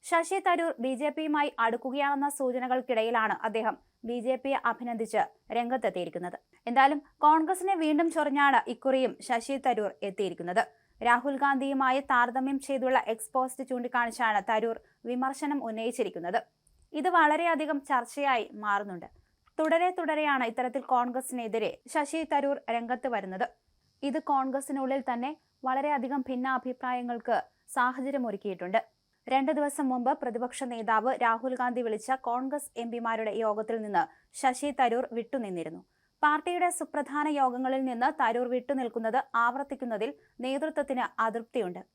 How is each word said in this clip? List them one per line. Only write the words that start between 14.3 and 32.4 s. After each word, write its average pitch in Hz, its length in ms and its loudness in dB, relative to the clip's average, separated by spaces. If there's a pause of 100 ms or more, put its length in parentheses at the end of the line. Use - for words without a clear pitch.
തരൂർ 226 280 0 (340)
വിമർശനം 269 480 -2 (100)
ഉന്നയിച്ചിരിക്കുന്നത്. 220 720 -2 (520)
ഇത് 311 240 0
വളരെയധികം 311 640 4 (100)
ചർച്ചയായി 254 560 0 (180)
മാറുന്നുണ്ട്. 202 460 -4 (500)
തുടരെ 330 400 4
തുടരെയാണ് 302 520 2
ഇത്തരത്തിൽ 254 320 -4 (100)
കോൺഗ്രസിനെതിരെ 240 800 0 (220)
ശശി 311 280 -2 (120)
തരൂർ 277 240 2 (200)
രംഗത്ത് 240 380 -4
വരുന്നത്. 190 320 -4 (560)
ഇത് 277 160 0 (120)
കോൺഗ്രസിനുള്ളിൽ 269 760 0
തന്നെ 247 220 -4 (360)
വളരെയധികം 269 640 0
ഭിന്നാഭിപ്രായങ്ങൾക്ക് 247 1080 -2 (380)
സാഹചര്യമൊരുക്കിയിട്ടുണ്ട്. 240 1080 -2 (460)
രണ്ട് 269 320 2
ദിവസം 285 340 0
മുമ്പ് 254 280 2
പ്രതിപക്ഷ 247 440 -4
നേതാവ് 226 460 0 (120)
രാഹുൽ 233 380 2
ഗാന്ധി 247 260 0
വിളിച്ച 214 240 -4 (180)
കോൺഗ്രസ് 262 420 -4 (120)